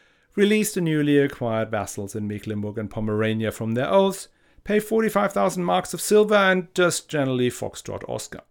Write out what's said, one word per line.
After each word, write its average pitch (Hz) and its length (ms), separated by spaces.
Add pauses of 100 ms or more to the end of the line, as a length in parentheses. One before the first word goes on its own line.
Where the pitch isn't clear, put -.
(360)
release 208 380
the 190 60
newly 151 380
acquired 117 520
vassals 101 460
in 107 140
Mecklenburg 104 480
and 107 120
Pomerania 110 640
from 110 220
their 123 160
oaths, 196 400 (340)
pay 214 160
forty-five 208 540
thousand 185 320
marks 180 280
of 170 60
silver, 214 360
and 185 380
just 175 360
generally 131 400
foxtrot - 580
Oscar. - 440